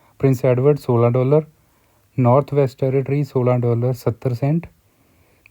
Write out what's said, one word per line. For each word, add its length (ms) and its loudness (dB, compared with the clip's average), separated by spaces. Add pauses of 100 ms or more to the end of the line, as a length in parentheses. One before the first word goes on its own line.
(200)
ਪ੍ਰਿੰਸ 260 0
ਐਡਵਰਡ 320 2
ਸੋਲਾਂ 340 0
ਡਾਲਰ, 340 0 (760)
ਨਾਰਥ 340 2
ਵੈਸਟ 260 -2
ਟੈਰੀਟਰੀ 440 -2
ਸੋਲਾਂ 360 0
ਡਾਲਰ 340 -2
ਸੱਤਰ 400 -4
ਸੈਂਟ। 340 -4 (840)